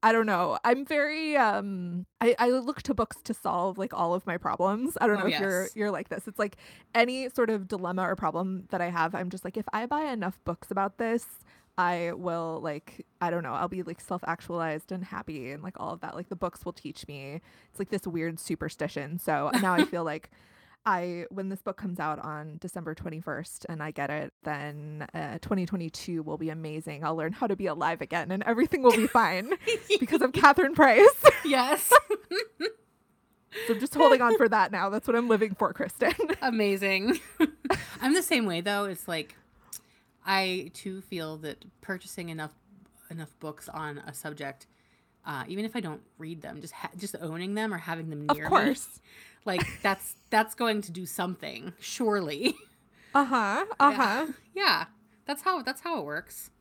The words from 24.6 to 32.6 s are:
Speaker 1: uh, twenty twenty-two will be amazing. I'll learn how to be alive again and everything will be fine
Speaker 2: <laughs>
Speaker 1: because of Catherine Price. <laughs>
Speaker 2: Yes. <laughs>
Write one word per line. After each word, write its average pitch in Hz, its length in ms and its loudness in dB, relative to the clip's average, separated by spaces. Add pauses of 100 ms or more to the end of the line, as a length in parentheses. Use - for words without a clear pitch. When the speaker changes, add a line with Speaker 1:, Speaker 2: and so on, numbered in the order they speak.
Speaker 1:
uh, 156 280 -8
twenty 190 240 -2
twenty-two 170 580 -6
will 151 140 -6
be 156 120 -4
amazing. 156 560 -10
I'll 160 100 -2
learn 160 180 -2
how - 140 -4
to 196 80 0
be 190 120 -4
alive 160 340 -2
again 160 300 -4
and 190 120 -4
everything 269 380 2
will 247 140 10
be 220 120 4
fine 196 440 2 (240)
Speaker 2:
<laughs> - 260 2
Speaker 1:
because 269 200 2
of 262 120 4
Catherine 285 420 8
Price. 269 320 10 (180)
<laughs> - 200 8
Speaker 2:
Yes. 277 520 4
<laughs> 571 60 10 (1600)